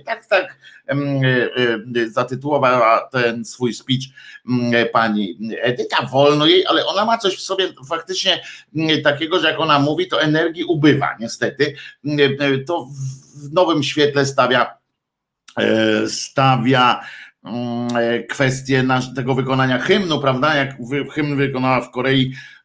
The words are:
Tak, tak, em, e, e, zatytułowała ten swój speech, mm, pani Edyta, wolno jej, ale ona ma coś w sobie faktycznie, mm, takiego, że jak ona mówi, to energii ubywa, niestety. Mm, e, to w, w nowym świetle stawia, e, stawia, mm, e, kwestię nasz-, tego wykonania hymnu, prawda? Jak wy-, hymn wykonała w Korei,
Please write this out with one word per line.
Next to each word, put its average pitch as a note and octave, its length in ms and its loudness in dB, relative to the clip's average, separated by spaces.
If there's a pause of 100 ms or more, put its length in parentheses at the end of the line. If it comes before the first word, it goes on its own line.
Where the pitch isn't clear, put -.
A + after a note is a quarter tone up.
Tak, A3+ 200 -8
tak, - 320 -2 (300)
em, C#3 360 -2
e, A#2+ 760 0
e, A2 80 -2
zatytułowała B2 1000 2
ten A#2 340 0
swój A#2 280 -4
speech, C3 300 -4 (460)
mm, A#2+ 440 2
pani G#2 440 0 (240)
Edyta, B2+ 500 -2
wolno D3 340 4
jej, F3+ 200 4
ale D#3 200 0
ona F#3+ 200 -2
ma A3+ 120 0
coś F#3+ 180 -2
w - 60 -12
sobie F#3 320 -4 (160)
faktycznie, F3+ 540 -4 (320)
mm, D#3 260 0
takiego, D#3 380 0
że D#3+ 80 0
jak C#3 120 -2
ona D3+ 200 2
mówi, D3+ 280 0
to - 140 0
energii D#3+ 420 0
ubywa, D3+ 560 2
niestety. C3+ 560 -4 (300)
Mm, C#3+ 340 2
e, C#3 180 0
to C#3 280 -6
w, C#3 640 -12
w D3+ 40 -10
nowym E3 300 2
świetle C#3 420 2
stawia, B2+ 520 2 (800)
e, G#2+ 500 2
stawia, B2+ 920 2 (440)
mm, A#2+ 520 -6
e, A#2 280 0
kwestię C3 600 0
nasz-, B2+ 320 0
tego C3+ 200 -2
wykonania C3 440 0
hymnu, F3+ 400 0
prawda? C#3 360 2
Jak C#3 200 -2 (140)
wy-, C#3 220 -4
hymn D3 260 -2
wykonała C3 440 0
w - 100 -10
Korei, C3 420 0 (320)